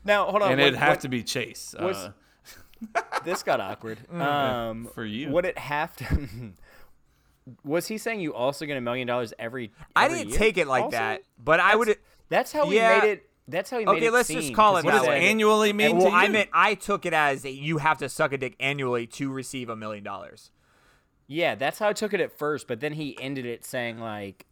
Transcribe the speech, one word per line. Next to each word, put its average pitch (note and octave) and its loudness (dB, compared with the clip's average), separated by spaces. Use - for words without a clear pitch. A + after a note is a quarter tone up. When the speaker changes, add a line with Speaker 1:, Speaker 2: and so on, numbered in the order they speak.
Speaker 1:
Now, G3+ 4
hold G3+ 2
on. F#3+ 4
Speaker 2:
And C3+ 2
Speaker 1:
what, C#3+ 6
Speaker 2:
it'd B2+ 0
have C#3+ 4
Speaker 1:
what, D3 -2
Speaker 2:
to C#3+ -8
be B2 -4
Chase. A2+ -8
Speaker 1:
was F#3+ -4
Speaker 2:
Uh, - -2
Speaker 1:
this F3 -4
got C3+ 0
awkward. A2 -10
Speaker 3:
<laughs> - -20
Mm. F3 -8
Speaker 1:
Um, B2 -2
Speaker 2:
For A2+ -8
you. A2 -6
Speaker 1:
would F3 0
it - -6
have D3+ -4
to? C#3 -4
<laughs> - -20
Was D#3+ -2
he A3 -6
saying A3 -6
you D3+ -4
also C3+ -2
get C#3+ -6
a - -6
million A#2+ -4
dollars B2 -4
every, A#2 -10
Speaker 3:
I G#3 4
Speaker 1:
every E4 -2
Speaker 3:
didn't G#2+ -8
Speaker 1:
year C#3+ 0
Speaker 3:
take G#3 4
it E3 2
like D3+ 2
Speaker 1:
also? A#3 -4
Speaker 3:
that, A2 -2
but D3+ 4
I G3 6
Speaker 1:
That's, G#3+ 4
Speaker 3:
would. G#3+ 0
Speaker 1:
that's G3+ 0
how D4+ 0
he G3+ 4
Speaker 3:
Yeah. A3+ 6
Speaker 1:
made G#3+ 6
it. - -6
That's F3+ -4
how A#3+ -4
he G#3+ -4
Speaker 3:
Okay, G3 4
Speaker 1:
made A#3 4
it A3+ 2
Speaker 3:
let's B3 4
just D#4+ -4
Speaker 1:
seem, B2+ -6
Speaker 3:
call G#3+ 6
Speaker 1:
'cause D#3+ 2
Speaker 3:
it - -2
Speaker 1:
he - 4
Speaker 3:
that - 6
Speaker 2:
What C3+ 6
does D#3+ 4
Speaker 3:
way. C#3+ 2
Speaker 1:
said F3+ 6
Speaker 2:
annually G#3+ 4
mean G#3+ 4
Speaker 3:
Well, F#3 6
Speaker 2:
to - 4
Speaker 3:
I F3+ 6
Speaker 2:
you? G3+ 4
Speaker 3:
meant G#3 0
I G3 4
took G3 -4
it F3 -2
as C#3+ 2
a, C3+ -8
you D3 -4
have D3+ 2
to C#3 -6
suck D3 -2
a C3+ -2
dick C3 -6
annually C3 -2
to C#3 -6
receive C3 -8
a A2+ -8
million G#2+ -10
dollars. - -14
Speaker 1:
Yeah, D#3 0
that's C3+ -2
how G#3+ 0
I G#3+ 2
took G#3 -6
it F#3+ 0
at C3+ -4
first, D3 -4
but A2+ -6
then D3+ -4
he D3+ -8
ended C3 -8
it A#2 -10
saying, A#2 -6
like, G#2 -10